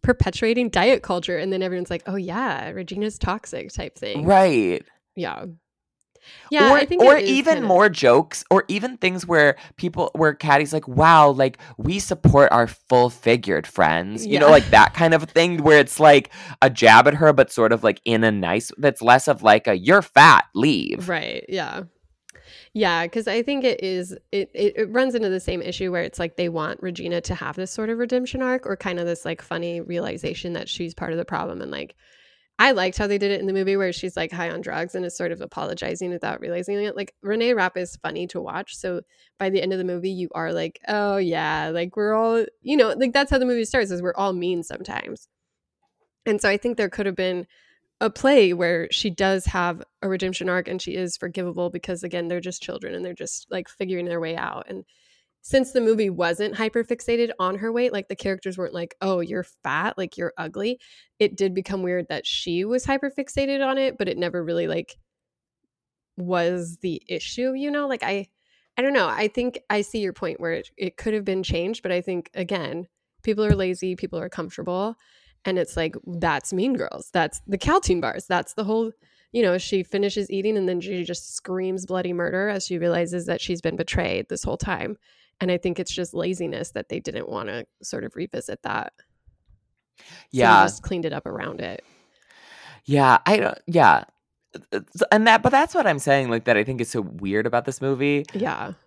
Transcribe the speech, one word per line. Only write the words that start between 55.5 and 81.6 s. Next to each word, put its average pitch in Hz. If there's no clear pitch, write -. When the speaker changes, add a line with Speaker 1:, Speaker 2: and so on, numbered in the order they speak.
Speaker 1:
the 254
movie 220
wasn't 175
hyper-fixated 233
on 185
her 226
weight, 240
like, 196
the 202
characters 190
weren't 180
like, 170
"Oh, 190
you're 175
fat, 156
like, -
you're 170
ugly," 196
it 202
did 190
become 190
weird 180
that -
she 180
was 247
hyper-fixated 277
on 262
it, 262
but 196
it -
never 175
really, 170
like, 165
was 175
the 175
issue, 247
you 285
know? 285
Like, 262
I, 196
I 240
don't 277
know. 202
I 208
think 247
I 208
see 214
your 196
point -
where 165
it, -
it 185
could 214
have 208
been 190
changed, 180
but 185
I 180
think, 180
again, 175
people 214
are 208
lazy, 185
people 180
are 180
comfortable, 185
and 185
it's -
like, 165
that's 170
Mean 208
Girls. -
That's 165
the 196
Caltoon 190
bars. -
That's -
the 214
whole, 220
you 233
know, 185
she 185
finishes 202
eating 208
and 190
then 180
she 180
just -
screams 185